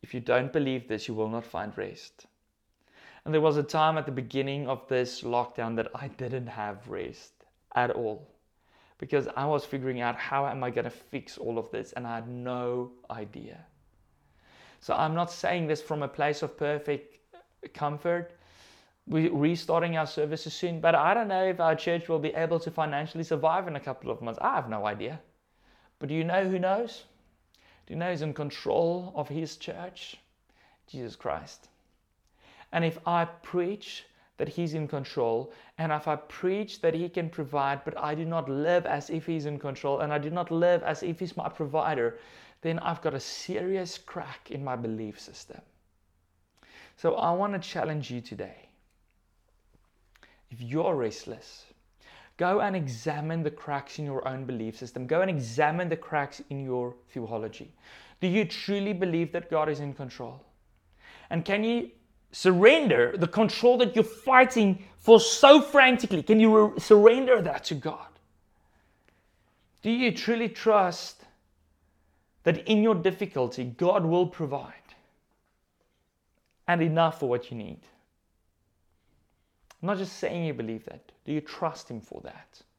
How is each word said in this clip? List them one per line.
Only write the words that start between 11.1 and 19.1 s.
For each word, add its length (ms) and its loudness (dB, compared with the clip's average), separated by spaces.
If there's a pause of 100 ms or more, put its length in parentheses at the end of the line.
all 200 -4
of 140 -8
this?" 220 -10
And 120 -10
I 100 -8
had 120 -10
no 640 -6 (180)
idea. 560 -14 (1160)
So 120 -4
I'm 220 0
not 160 -2
saying 360 -2
this 140 -2
from 220 -6
a 60 -6
place 320 -2
of 160 -8
perfect 600 -4 (560)
comfort. 600 -4 (760)
We're 240 0